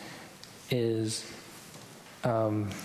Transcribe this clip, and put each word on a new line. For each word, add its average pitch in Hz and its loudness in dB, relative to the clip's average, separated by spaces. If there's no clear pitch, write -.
is, 113 4
um, 107 4